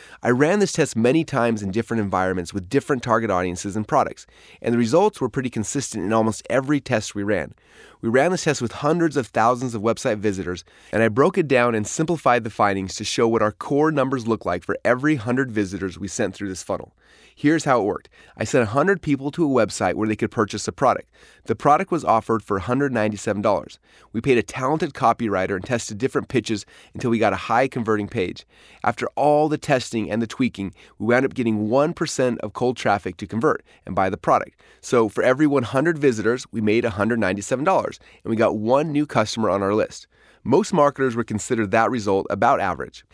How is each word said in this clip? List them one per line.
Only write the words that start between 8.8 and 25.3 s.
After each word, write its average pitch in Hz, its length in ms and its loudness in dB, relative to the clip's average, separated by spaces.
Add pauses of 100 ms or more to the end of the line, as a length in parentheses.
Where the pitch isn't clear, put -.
of 127 120 -2
thousands 120 460 0
of 104 80 -4
website 113 360 -2
visitors, 92 460 -4 (260)
and 107 100 0
I 113 80 6
broke 139 300 2
it 165 80 0
down 120 300 2
and 104 100 -2
simplified 147 560 0
the 113 80 -8
findings 98 460 0
to 107 80 -8
show 117 240 2
what 113 140 2
our 107 100 0
core 147 400 0
numbers 131 340 -2
look 110 180 -2
like 90 200 -4
for - 200 -4
every 131 300 0
hundred 123 380 -2
visitors 95 440 -4
we 95 120 -8
sent 95 260 -4
through 101 140 -8
this 92 160 -10
funnel. - 280 -8 (460)
Here's 147 260 2
how 127 160 2
it 95 40 0
worked. 98 240 -4 (280)
I - 80 -4
sent 127 180 2
a 104 100 -2
hundred 170 300 2
people 139 300 -2
to 175 120 0
a 127 220 4
website 95 280 -2
where 107 140 0
they 107 80 0
could 107 140 -2
purchase 107 360 -2
a - 60 -4
product. - 380 0 (340)
The 117 100 -2
product 151 360 2
was 165 140 -2
offered 110 380 2
for 101 140 -2
a 92 60 -2
hundred 131 300 -2
ninety-seven 104 500 -2
dollars. 101 360 0 (340)
We 113 100 -4
paid 123 160 4
a 104 40 2
talented 143 520 -4
copywriter 104 600 0